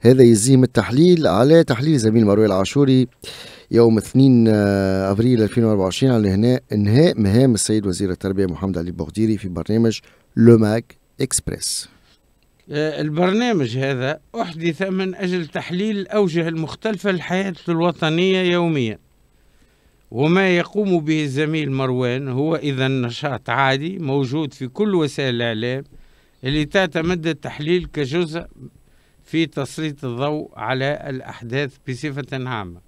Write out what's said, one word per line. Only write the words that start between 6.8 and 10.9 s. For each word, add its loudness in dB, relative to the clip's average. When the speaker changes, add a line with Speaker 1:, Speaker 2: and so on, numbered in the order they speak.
Speaker 1:
مهام 4
السيد 0
وزير -2
التربية -2
محمد -4
علي -6
بوغديري -4
في -10
برنامج 0
لو 8
ماك 0